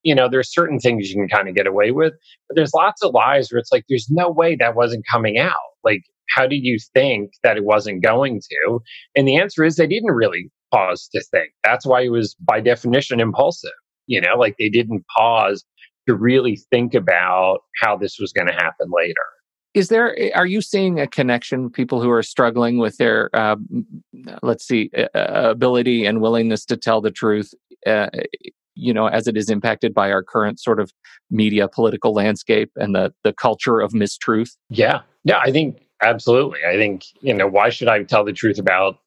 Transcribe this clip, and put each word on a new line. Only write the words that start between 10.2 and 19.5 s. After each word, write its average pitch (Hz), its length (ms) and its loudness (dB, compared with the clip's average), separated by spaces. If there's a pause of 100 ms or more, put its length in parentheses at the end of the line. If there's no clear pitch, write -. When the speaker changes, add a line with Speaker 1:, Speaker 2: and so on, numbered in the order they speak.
Speaker 1:
pause 92 400 0
to - 180 -4
think. 85 200 0 (120)
That's 117 220 0
why 127 160 4
it 127 80 0
was, 117 260 -2
by - 240 0
definition, 120 600 0
impulsive. 135 500 0 (360)
You 113 120 -2
know, 90 180 0
like, 107 220 0
they 110 80 0
didn't 107 380 -2 (100)
pause 110 480 2 (420)
to 123 100 2
really 120 420 2 (120)
think 120 260 0
about 92 640 0 (200)
how 107 160 0
this 98 240 -6
was 104 140 -8
gonna 90 180 -2
happen 85 420 -6
later. 85 280 -2 (520)